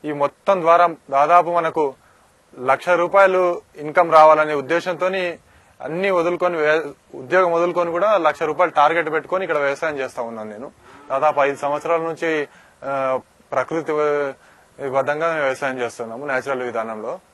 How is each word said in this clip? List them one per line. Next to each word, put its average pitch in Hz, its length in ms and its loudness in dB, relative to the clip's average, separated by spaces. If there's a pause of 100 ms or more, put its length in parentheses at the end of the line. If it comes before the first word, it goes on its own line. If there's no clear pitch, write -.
ఈ 151 60 -6
మొత్తం 147 500 -2
ద్వారా 170 280 6 (200)
దాదాపు 156 400 4
మనకు 160 440 -2 (680)
లక్ష 135 300 0
రూపాయలు 180 720 4 (140)
ఇన్కమ్ 160 360 0
రావాలనే 156 420 6
ఉద్దేశంతోని 170 840 -4 (440)
అన్ని 175 300 -4
వదులుకొని, 175 460 0
వే-, 151 320 0 (260)
ఉద్యోగం 170 360 2
వదులుకొని 170 400 0
కూడా 196 260 2
లక్ష 156 260 0
రూపాయలు 156 280 0
టార్గెట్ 156 400 2
పెట్టుకొని 185 320 -4
ఇక్కడ 165 140 -2
వ్యవసాయం 143 420 -2
చేస్తా 127 240 -8
ఉన్నాను 113 260 -10
నేను. 113 220 -16 (380)
దాదాపు 143 320 0
ఐదు 139 140 2
సంవత్సరాల 147 460 -2
నుంచి, 160 460 -4 (360)
ఆ, 135 360 -4 (320)
ప్రకృతి 151 420 -4 (960)
బద్ధంగా 151 440 -2
వ్యవసాయం 135 460 -4
చేస్తున్నాము, 117 460 -8
న్యాచురల్ 131 380 -4
విధానంలో. 113 560 -8 (140)